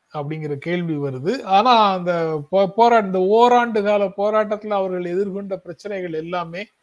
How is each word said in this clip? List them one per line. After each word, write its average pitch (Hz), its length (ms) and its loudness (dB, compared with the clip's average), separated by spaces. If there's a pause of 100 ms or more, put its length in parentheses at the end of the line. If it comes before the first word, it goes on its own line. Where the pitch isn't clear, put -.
(140)
அப்படிங்கிற 151 400 -6
கேள்வி 170 420 -4
வருது. 143 460 -4
ஆனா 214 500 4
அந்த 170 500 -2 (100)
போ-, 190 240 2
போரா-, 233 280 6
இந்த 190 140 -2
ஓராண்டு 233 640 4
கால 202 220 2
போராட்டத்துல 208 640 -2
அவர்கள் 180 480 -4
எதிர்கொண்ட 196 400 -4
பிரச்சனைகள் 180 560 -10
எல்லாமே, 170 560 -8 (140)